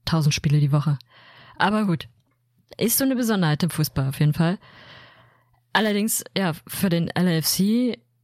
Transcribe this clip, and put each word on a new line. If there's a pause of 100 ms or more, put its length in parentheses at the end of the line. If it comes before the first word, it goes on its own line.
tausend
Spiele
die
Woche. (580)
Aber
gut, (680)
ist
so
eine
Besonderheit
im
Fußball
auf
jeden
Fall. (1160)
Allerdings, (140)
ja, (140)
für
den
L
A
F
C (240)